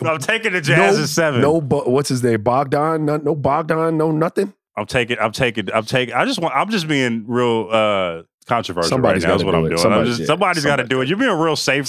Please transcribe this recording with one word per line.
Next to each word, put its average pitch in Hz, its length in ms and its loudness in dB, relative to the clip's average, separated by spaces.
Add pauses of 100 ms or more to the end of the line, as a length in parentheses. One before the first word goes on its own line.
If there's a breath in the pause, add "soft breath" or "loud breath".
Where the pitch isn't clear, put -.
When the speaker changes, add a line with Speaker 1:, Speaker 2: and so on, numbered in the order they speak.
Speaker 1:
I'm 160 180 -2
taking 220 320 -2
the 180 100 0
Jazz 165 360 4
Speaker 2:
No, 156 60 0
Speaker 1:
at 139 60 -4
seven. 151 320 2
Speaker 2:
no, 156 200 2
but 143 280 -2
what's 139 200 2
his 127 140 -2
name? 113 180 2
Bogdan? 147 640 0
No, 151 120 0
no 147 180 -2
Bogdan? 160 640 0
No 160 140 0
nothing? 175 420 -2 (220)
Speaker 1:
I'm 104 100 -6
taking, 120 340 -2
I'm 110 120 0
taking, 110 420 -2
I'm 110 120 0
taking, 123 280 -2
I 139 120 0
just 254 140 -4
want, 147 160 -2
I'm 180 140 0
just 185 180 -2
being 123 400 0
real, 117 440 0
uh, 98 520 0 (240)
controversial 87 420 -2
Speaker 2:
Somebody's 120 340 2
Speaker 1:
right 82 60 0
now. 87 80 4
That's 87 60 0
Speaker 2:
gotta - 20 -2
Speaker 1:
what 90 100 0
I'm 82 60 2
Speaker 2:
do 80 60 0
it. - 20 0
Speaker 1:
doing. 82 100 0
I'm - 40 2
Speaker 2:
Somebody, 107 260 2
Speaker 1:
just, 120 120 -2
Speaker 2:
yeah, - 40 -6
Speaker 1:
somebody's 175 400 0
gotta 143 60 2 (100)
Speaker 2:
somebody 120 80 -4
Speaker 1:
do 131 60 0
it. 131 100 0
Speaker 2:
gotta 135 40 -6
Speaker 1:
You're 196 100 -2
being 226 200 0
real 160 160 0
safe 139 340 0